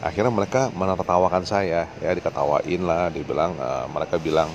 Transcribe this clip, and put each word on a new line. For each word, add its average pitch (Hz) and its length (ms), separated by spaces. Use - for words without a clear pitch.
akhirnya 101 320
mereka 127 400
menertawakan 90 720
saya, 85 400
ya, 82 80
diketawain 78 720
lah, 87 320
dibilang, 78 400
eh, 65 320
mereka 78 320
bilang 80 360